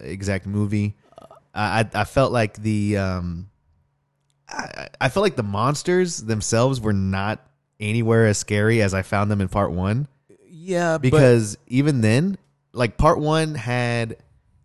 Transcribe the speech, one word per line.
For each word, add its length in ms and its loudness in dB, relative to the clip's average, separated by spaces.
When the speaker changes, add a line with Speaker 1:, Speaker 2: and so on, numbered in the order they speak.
Speaker 1:
exact 440 -6
movie. 480 -2
I, 260 -2
I, 200 -2
I 40 2
felt 260 0
like 280 -2
the, 400 0
um, 500 -6
I, 400 -12
I 80 2
felt 160 0
like 120 0
the 60 -2
monsters 760 -2
themselves 600 0
were 140 -2
not 480 -2
anywhere 460 2
as 100 2
scary 460 0
as 100 0
I 80 0
found 300 -2
them 100 0
in 80 0
part 240 0
one. 340 -2
Speaker 2:
Yeah, 520 -4
but 40 -8
Speaker 1:
Because 540 4
even 360 0
then, 340 2
like, 240 -2
part 200 4
one 360 0
had, 640 -4